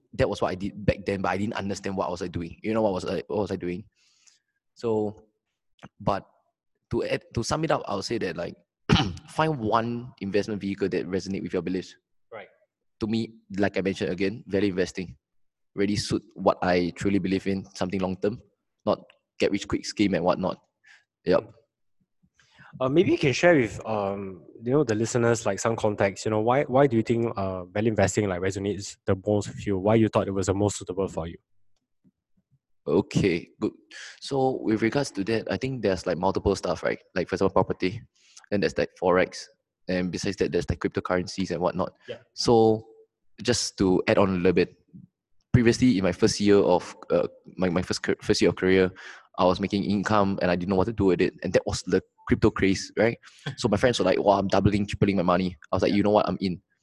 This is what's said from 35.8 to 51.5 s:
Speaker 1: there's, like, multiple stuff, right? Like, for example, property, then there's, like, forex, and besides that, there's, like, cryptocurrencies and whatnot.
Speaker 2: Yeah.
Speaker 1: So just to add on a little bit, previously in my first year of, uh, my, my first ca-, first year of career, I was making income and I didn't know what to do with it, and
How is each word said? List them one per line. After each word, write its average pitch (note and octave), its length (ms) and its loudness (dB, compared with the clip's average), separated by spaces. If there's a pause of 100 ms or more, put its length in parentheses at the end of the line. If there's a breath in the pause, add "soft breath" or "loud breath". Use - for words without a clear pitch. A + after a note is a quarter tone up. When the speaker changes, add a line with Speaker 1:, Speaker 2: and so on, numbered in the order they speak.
Speaker 1:
there's, F#2+ 240 0
like, E2+ 120 -2
multiple F#2+ 360 0
stuff, E2+ 280 -4
right? A#1 160 -2 (160)
Like, F2+ 140 -4
for F#2+ 80 -2
example, F#2+ 180 0
property, F#2 480 0 (480 soft breath)
then G2+ 100 0
there's, - 160 0
like, - 140 -2 (120)
forex, F2+ 420 2 (440)
and F2+ 240 -2
besides G2 240 -4
that, F2 160 -2
there's, F2 160 -2
like, - 120 -4
cryptocurrencies F#2 680 -4
and E2 100 -4
whatnot. F2+ 320 -2 (160 loud breath)
Speaker 2:
Yeah. A#2 80 -12 (180 loud breath)
Speaker 1:
So A2 520 4 (560)
just - 360 -2
to F#2 280 4
add G#2 120 4
on G2 100 4
a F#2+ 40 -2
little F2+ 200 2
bit, F2 240 0 (760)
previously A#2+ 440 4
in F#2+ 80 2
my F2+ 80 2
first G#2 280 2
year G2+ 180 8
of, F2 360 2 (160)
uh, - 180 2 (280)
my, F2+ 140 0
my F2 120 0
first - 200 -6
ca-, - 180 -2
first - 220 0
year F#2 80 6
of E2 60 -2
career, F#2 340 4 (480 loud breath)
I F#2 60 2
was F#2 160 2
making G2 240 -2
income G2 580 2
and F#2 80 2
I F2+ 60 2
didn't F2+ 140 -4
know G2 60 2
what F#2 100 2
to A#2 60 -2
do G2+ 140 0
with F2+ 140 4
it, - 220 0
and F#2 120 -4